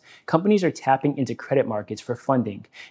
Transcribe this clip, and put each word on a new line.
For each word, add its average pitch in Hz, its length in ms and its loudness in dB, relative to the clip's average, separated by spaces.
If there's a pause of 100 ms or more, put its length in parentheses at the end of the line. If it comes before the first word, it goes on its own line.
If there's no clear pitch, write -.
(260)
companies 196 380 4
are 160 80 2
tapping 135 440 0
into 123 200 -2
credit 135 320 0
markets 107 340 -6
for 123 140 -4
funding, 110 500 -2 (260)